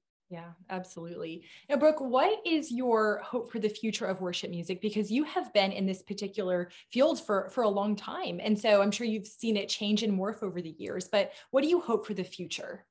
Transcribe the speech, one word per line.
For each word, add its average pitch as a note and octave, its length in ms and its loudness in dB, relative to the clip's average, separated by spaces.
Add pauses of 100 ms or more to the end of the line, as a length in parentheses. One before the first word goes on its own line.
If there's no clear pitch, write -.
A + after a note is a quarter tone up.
(280)
Yeah, E3+ 220 -14 (200)
absolutely. E3+ 720 -10 (240)
Now, C#4+ 80 2
Brooke, D4+ 240 6
what C#4 440 2
is D#4+ 260 0
your A3+ 540 2
hope - 260 -6
for A3+ 100 -6
the G#3 80 2
future G#3 380 -4
of F#3 140 -2
worship F3+ 300 -4
music? F3 300 -6
Because G#3 300 -2
you C4+ 140 2
have - 280 -4
been G3 200 2
in G3 140 0
this F#3+ 160 -2
particular F#3 640 -4 (240)
field C#4 320 2
for, G3 260 0
for B3+ 120 0
a G#3+ 60 4
long G3+ 280 0
time. G#3 460 -6
And G#3+ 160 2
so G#3 240 6
I'm G3+ 80 4
sure A#3 160 -2
you've G#3+ 200 -2
seen A3+ 300 -2
it G3+ 120 -2
change G#3 340 0
and G3+ 160 2
morph G#3+ 240 -4
over F3+ 180 -4
the D#3+ 180 -10
years, F#3 300 -6
but G3+ 240 2 (200)
what C#4 100 6
do D#4 60 4
you F4 120 6
hope A3+ 260 0
for G#3 80 -6
the F3+ 100 -4
future? - 680 -10